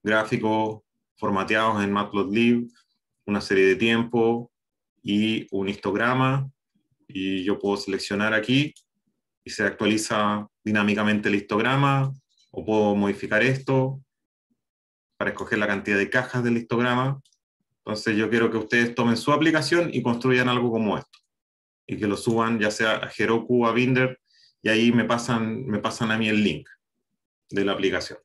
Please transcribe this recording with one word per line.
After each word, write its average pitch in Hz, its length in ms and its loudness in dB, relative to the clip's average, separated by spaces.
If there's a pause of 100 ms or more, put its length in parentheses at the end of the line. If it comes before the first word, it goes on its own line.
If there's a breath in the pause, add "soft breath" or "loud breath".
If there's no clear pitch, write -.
gráficos 110 760 0 (360)
formateados 107 680 0
en 101 80 0
Matplotlib, 104 760 0 (580 soft breath)
una 101 140 -2
serie 95 260 2
de 92 100 6
tiempo 117 760 0 (520)
y 104 480 0
un 98 180 -4
histograma. 131 840 -2 (560)
Y 95 380 -6
yo 98 140 -2
puedo 101 180 -2
seleccionar 101 580 -4
aquí 131 400 0 (720)
y - 60 -16
se 107 140 -4
actualiza 104 840 -2 (160)
dinámicamente 104 640 2
el 101 80 2
histograma, 135 760 0 (380)
o - 140 -12
puedo 104 320 2
modificar 101 480 0
esto 135 560 0 (1160)
para 95 120 -4
escoger 98 280 -4
la 107 100 2
cantidad 98 300 0
de 98 120 0
cajas 127 320 -2
del 117 140 2
histograma. 123 640 0 (640)
Entonces 110 320 -2
yo 107 140 2
quiero 113 200 2
que 113 60 -4
ustedes 120 380 0
tomen 117 220 2
su - 160 -2
aplicación 156 600 2
y 123 100 -2
construyan 123 460 2
algo 123 240 0
como 107 260 0
esto, - 200 -14 (680)
y 95 120 -6
que 104 100 -2
lo 98 80 0
suban 113 420 0
ya 104 120 0
sea 110 260 0
a - 200 -8
Heroku 117 480 2
o 117 40 2
a 113 40 2
Binder, 127 460 0 (440 soft breath)
y - 80 0
ahí 117 200 4
me 117 140 4
pasan, 113 640 -2
me 107 120 -4
pasan 110 320 -4
a 110 80 0
mí 110 100 0
el 107 140 2
link 82 240 -2 (840)
de 98 140 0
la 98 80 0
aplicación. 92 520 -2